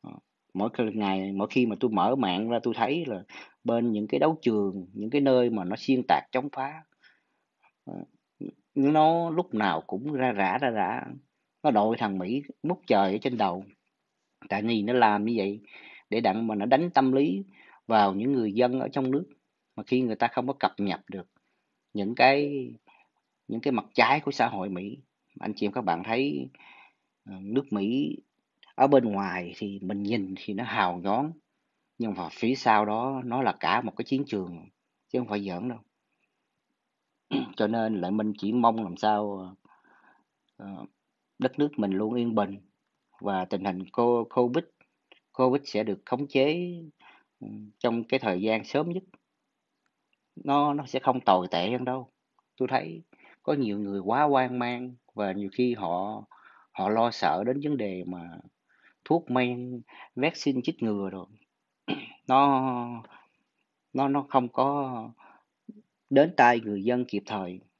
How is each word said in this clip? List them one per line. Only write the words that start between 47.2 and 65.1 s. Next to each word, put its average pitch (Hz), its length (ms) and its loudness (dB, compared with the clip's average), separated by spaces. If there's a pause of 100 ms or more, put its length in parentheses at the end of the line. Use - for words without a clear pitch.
ừ, 107 80 -14 (300)
trong 117 260 0
cái 131 160 0
thời 95 220 0
gian 110 220 0
sớm 160 260 0
nhất. 185 120 -4 (1300)
Nó, 143 380 0
nó 143 120 -6
sẽ 131 140 -4
không 131 200 2
tồi 92 300 4
tệ 87 200 0
hơn 123 140 -4
đâu. 123 260 -6 (460)
Tôi 127 140 -2
thấy 160 320 -6 (400)
có - 100 0
nhiều 113 260 0
người 98 220 -4
quá 113 220 0
hoang 131 360 2
mang 123 360 -4 (200)
và 101 180 -2
nhiều 101 200 -4
khi 123 220 2
họ, 101 500 -4 (480)
họ 95 160 -2
lo 113 220 2
sợ 90 360 0
đến 131 160 -2
vấn 151 140 -2
đề 95 300 -6
mà 87 220 -10 (760)
thuốc 165 260 0
men, 123 520 -2 (340)
vaccine 135 480 0
chích - 180 -2
ngừa 101 280 -2
rồi. 92 160 -12 (600)
<clears throat> - 420 -10
Nó, 127 760 2 (880)
nó, 135 160 0
nó 139 200 0
không 123 200 2
có 127 640 -2 (1000)